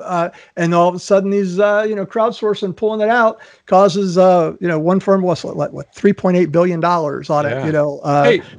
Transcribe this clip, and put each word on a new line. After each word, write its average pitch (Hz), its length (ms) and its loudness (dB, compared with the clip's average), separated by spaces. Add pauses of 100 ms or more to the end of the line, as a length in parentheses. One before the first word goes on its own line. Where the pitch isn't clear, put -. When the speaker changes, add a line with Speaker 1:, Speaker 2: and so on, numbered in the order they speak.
Speaker 1:
uh, 175 280 -4 (260)
and 170 180 -2
all 175 140 2
of 180 80 -2
a 180 40 -10
sudden, 196 300 0
these, 196 300 -2
uh, 208 260 2
you 214 80 -4
know, 196 120 -6
crowdsourcing, 214 680 -4
pulling 214 280 -4
it 208 80 0
out 226 320 0 (240)
causes, 190 520 2
uh, 180 440 4
you 175 80 -2
know, 160 100 -2
one 180 220 0
firm 196 200 2
was, 180 220 -2
what, 151 300 -6
what, - 200 -14
three 202 200 2
point 185 240 0
eight 180 160 2
billion 170 260 0
dollars 160 500 -2
on 147 160 0
it, 143 40 -2
Speaker 2:
Yeah. 135 160 -6
Speaker 1:
you 156 80 -2
know, 147 300 -2
uh, 143 200 2
Speaker 2:
Hey, 208 180 4 (180)